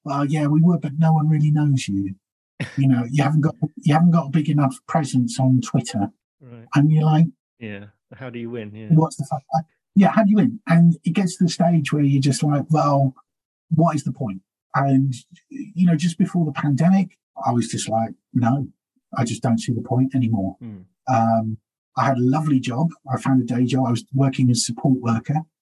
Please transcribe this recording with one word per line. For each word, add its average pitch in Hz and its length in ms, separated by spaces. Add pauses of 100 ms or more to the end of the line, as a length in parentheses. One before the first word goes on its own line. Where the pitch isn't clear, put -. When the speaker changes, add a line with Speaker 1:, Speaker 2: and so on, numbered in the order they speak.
Speaker 1:
"Well, 143 220
yeah, 151 200
we 151 140
would, 165 200
but 143 180
no 160 140
one 156 160
really 151 220
knows 147 380
you. 98 260 (640)
You 135 100
know, 120 220
you 143 120
haven't 147 200
got, 160 120 (220)
you - 180
haven't 170 180
got 165 140
a 139 40
big 151 180
enough 143 280 (120)
presence 135 520
on 131 200
Twitter." - 500 (300)
Speaker 2:
Right. 120 340
Speaker 1:
And 151 180
you're 156 120
like, 156 220 (320)
Speaker 2:
Yeah. 104 280 (280)
How 131 160
do 120 80
you 117 120
win? 107 240
Yeah. 110 160
Speaker 1:
"What's 160 260
the 143 80
fuck?" - 180 (560)
Yeah, 190 120
how 220 140
do 196 60
you 214 60
win? 143 300
And 170 280 (100)
it 170 100
gets 190 240
to 185 60
the 165 60
stage 165 400
where 151 120
you're 139 180
just 135 220
like, 147 280
"Well, 139 440 (560)
what 156 260
is - 80
the 139 80
point?" 98 300 (320)
And, 139 400 (340)
you - 380
know, 165 100
just 165 220
before 175 260
the 143 80
pandemic, 165 640 (300)
I 120 60
was 120 160
just - 200
like, 113 220 (240)
"No, 120 340 (480)
I 120 80
just 113 180
don't 117 160
see - 140
the 113 100
point 131 320
anymore." 110 460
Speaker 2:
Hmm. 104 200 (320)
Speaker 1:
Um, 113 440 (400)
I 135 80
had 131 140
a 123 40
lovely 143 380
job. 123 300 (200)
I 120 80
found 131 240
a - 40
day 123 180
job. 131 220
I 120 40
was 117 140 (100)
working 135 360
as 117 80
a - 20
support 123 400
worker, 117 400 (220)